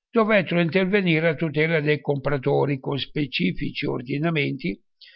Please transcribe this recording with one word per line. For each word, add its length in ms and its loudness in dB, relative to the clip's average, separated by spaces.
dovettero 500 2
intervenire 680 2
a 60 0
tutela 440 0
dei 220 0
compratori 800 0
con 200 -4
specifici 880 -4
ordinamenti 920 -2